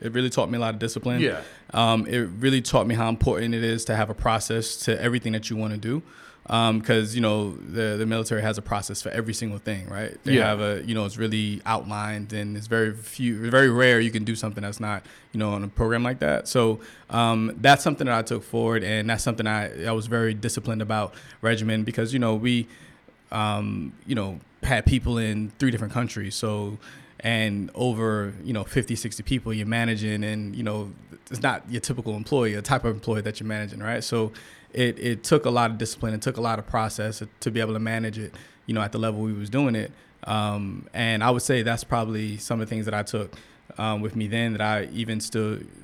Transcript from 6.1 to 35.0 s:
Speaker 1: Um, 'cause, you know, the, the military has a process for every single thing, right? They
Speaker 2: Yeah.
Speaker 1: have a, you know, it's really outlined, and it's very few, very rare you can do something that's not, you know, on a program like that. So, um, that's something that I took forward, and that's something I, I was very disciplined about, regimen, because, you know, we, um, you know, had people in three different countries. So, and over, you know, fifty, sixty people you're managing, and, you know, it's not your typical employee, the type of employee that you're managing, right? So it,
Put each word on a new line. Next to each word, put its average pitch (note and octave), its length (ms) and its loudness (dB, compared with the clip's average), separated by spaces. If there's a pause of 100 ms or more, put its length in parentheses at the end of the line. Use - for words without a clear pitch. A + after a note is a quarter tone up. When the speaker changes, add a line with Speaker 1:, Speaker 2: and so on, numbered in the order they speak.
Speaker 1:
Um, A2+ 340 2
'cause, A2 340 2
you B2 60 0
know, G#2+ 320 2
the, G#2 440 -4
the A2 80 -2
military A2 380 0
has G#2+ 160 0
a G#2 40 -6
process G#2 380 -4
for - 100 -6
every A2+ 220 -4
single G#2+ 260 -6
thing, F#2+ 300 -6
right? G2+ 360 -8
They C#3 80 2
Speaker 2:
Yeah. A2+ 160 6
Speaker 1:
have G#2 120 0
a, G#2 240 0
you A#2 80 -4
know, A2 120 0
it's G2+ 140 -6
really G#2+ 480 0
outlined, G#2 640 -2
and G#2 240 -4
it's G#2+ 100 -8
very A2+ 280 2
few, A2+ 540 -2
very C3 220 8
rare A#2+ 300 8
you A#2 100 2
can A2 140 0
do A2+ 100 0
something G#2+ 280 -4
that's G#2 180 -6
not, G#2 240 -4 (280)
you A2 60 -4
know, G#2+ 120 0
on G2+ 120 -2
a G2+ 60 -6
program A#2 340 2
like B2 160 0
that. D2 300 0
So, A2+ 320 4 (280)
um, A2+ 520 2
that's C#3 240 8
something D3 240 2
that A#2 100 2
I A2+ 40 2
took A2+ 200 -4
forward, A2+ 400 0
and G#2+ 260 0
that's A2+ 140 0
something A2+ 240 0
I, G#2 380 -2
I A2+ 80 0
was A2+ 160 -2
very A2+ 260 2
disciplined A2 480 -2
about, G#2+ 320 -2 (280)
regimen, A2 420 2
because, A2+ 280 0
you C3+ 60 0
know, A2+ 160 4
we, A#2 320 2 (640)
um, G#2 640 -2 (120)
you A#2+ 120 -2
know, F#2+ 240 -4 (240)
had A#2 200 2
people B2 320 4
in G#2+ 440 0
three C3 100 4
different A2 220 -2
countries. G#2+ 420 -2
So, G#2 440 -4 (420)
and A2 540 0
over, G#2+ 580 0 (120)
you C3 80 -4
know, G#2 100 -2
fifty, A#2 320 0
sixty G#2+ 300 -6
people A#2 280 -2
you're G#2+ 140 -2
managing, A2 560 0
and, G#2+ 320 -4
you A#2+ 80 -6
know, G#2 300 -4 (360)
it's A#2 140 -6
not B2 260 0
your A#2 120 -4
typical A#2+ 340 -4
employee, A2+ 400 0
the G#2 80 -4
type B2+ 220 0
of A2+ 100 0
employee G#2 280 -2
that G#2+ 180 -6
you're A2+ 80 -8
managing, G#2+ 320 -6
right? A2+ 240 -4
So A2 260 0 (420)
it, B2 280 2